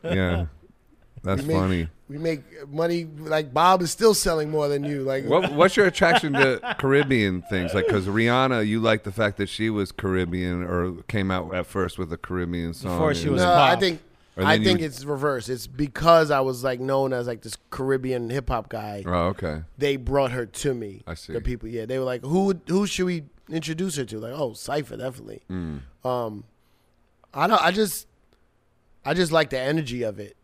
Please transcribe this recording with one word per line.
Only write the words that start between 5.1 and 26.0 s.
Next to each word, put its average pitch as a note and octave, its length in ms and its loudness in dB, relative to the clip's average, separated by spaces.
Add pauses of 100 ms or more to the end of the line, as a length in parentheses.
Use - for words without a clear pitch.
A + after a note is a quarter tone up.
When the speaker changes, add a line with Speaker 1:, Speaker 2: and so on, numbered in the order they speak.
Speaker 1:
What, D#3+ 260 2
what's E3+ 240 4
your G3+ 120 6
attraction E3+ 460 2
Speaker 2:
<laughs> C#3+ 80 4
Speaker 1:
to C3+ 360 2
Caribbean C3 720 4
things? F2+ 240 -2
Like, G2 140 2
'cause G2+ 180 2
Rihanna, A#2 600 2
you G#2+ 140 0
like A2 240 2
the G2+ 80 -8
fact G#2 260 0
that G2+ 120 -2
she A2 200 -2
was G#2 220 -2
Caribbean F2+ 720 -2
or F2+ 460 -4
came F#2+ 220 -2
out F2+ 220 -4
at F2+ 120 -4
first F#2 320 -4
with E2+ 160 -6
a E2+ 40 -8
Caribbean F2 580 -4
song. - 180 -6
Speaker 3:
Before D3+ 200 2
she - 100 -4
Speaker 1:
and D3+ 100 0
Speaker 3:
was C3 80 2
Speaker 2:
No, F3+ 60 4
Speaker 3:
pop. E3+ 240 6
Speaker 2:
I F3+ 80 2
think, F3 200 0 (380)
Speaker 1:
Or F#2+ 80 -2
Speaker 2:
I D#3 120 6
Speaker 1:
then G#3+ 80 2
Speaker 2:
think F3 160 4
Speaker 1:
you D#3+ 40 -2
Speaker 2:
it's C3+ 180 -10
reverse. C#3 460 -2
It's B2 180 -6
because D3+ 640 4
I C#3 80 4
was, C3 240 -2
like, B2+ 160 -2
known C3+ 320 0
as, A#2+ 160 -4
like, A#2 140 -8
this - 160 -14 (140)
Caribbean B2+ 580 -2
hip B2+ 180 -4
hop A2+ 220 -4
guy. G#2 360 -10
Speaker 1:
Oh, F2 60 -2 (180)
okay. D#2+ 340 -6 (140)
Speaker 2:
They C#3 200 0
brought C3 340 0
her A#2+ 140 -4
to C3 280 -4
me. G#2 340 -10
Speaker 1:
I E2+ 80 -10
see. - 180 -14
Speaker 2:
The F#2 80 -4
people, A2+ 260 -4
yeah, A2+ 200 -8
they C3 120 -4
were C3 60 -2
like, B2+ 180 -4
"Who E3+ 220 2
would, F#3+ 220 0
who G3 200 0
should F#3 200 -2
we E3+ 160 -4 (260)
introduce D#3+ 480 -4
her C3+ 80 -4
to?" A2 140 -10
Like, A#2+ 140 -10
"Oh, C#3 200 -6
Cypher, C3 420 -6
definitely." A2 460 -12 (100)
Speaker 1:
Mm. E2 280 -6 (260)